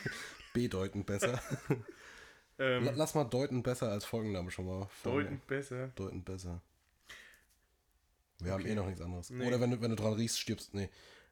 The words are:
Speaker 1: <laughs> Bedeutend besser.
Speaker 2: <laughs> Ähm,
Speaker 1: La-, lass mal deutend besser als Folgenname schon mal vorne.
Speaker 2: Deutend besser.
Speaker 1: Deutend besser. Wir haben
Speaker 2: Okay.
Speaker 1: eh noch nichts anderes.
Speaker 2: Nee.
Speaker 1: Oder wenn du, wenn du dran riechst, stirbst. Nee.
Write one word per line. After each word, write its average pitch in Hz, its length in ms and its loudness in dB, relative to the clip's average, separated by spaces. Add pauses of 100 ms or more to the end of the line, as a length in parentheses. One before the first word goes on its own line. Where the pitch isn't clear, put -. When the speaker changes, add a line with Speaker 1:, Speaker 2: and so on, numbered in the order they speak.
(200)
Speaker 1:
<laughs> - 340 -12
Bedeutend 98 520 2
besser. 110 360 2 (280)
Speaker 2:
<laughs> 120 140 4 (800)
Ähm, 127 220 4
Speaker 1:
La-, 117 80 4
lass 151 240 0
mal 151 80 6
deutend 127 400 2
besser 123 260 2
als 113 140 0
Folgenname 98 480 0
schon 92 140 -4
mal 92 240 -2
vorne. 131 340 0
Speaker 2:
Deutend 139 240 -6
besser. 135 480 -4
Speaker 1:
Deutend 92 300 -6
besser. 92 360 -6 (1800)
Wir 87 120 -2
haben 95 120 0
Speaker 2:
Okay. 95 80 0
Speaker 1:
eh 107 40 2
noch 101 100 2
nichts 92 140 -2
anderes. 87 300 -6
Speaker 2:
Nee. 123 180 0
Speaker 1:
Oder 120 140 4
wenn 120 100 6
du, 123 80 2
wenn 113 120 2
du 113 40 2
dran 110 160 2
riechst, 113 300 2
stirbst. - 320 -4
Nee. 98 160 0 (420)